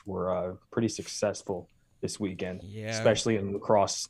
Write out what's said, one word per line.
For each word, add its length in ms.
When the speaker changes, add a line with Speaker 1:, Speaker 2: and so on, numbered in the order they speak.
Speaker 1:
were, 280
uh, 200
pretty 160
successful 840
this 220
weekend, 420
Speaker 2:
Yeah. 240
Speaker 1:
especially 480
in 160
lacrosse, 580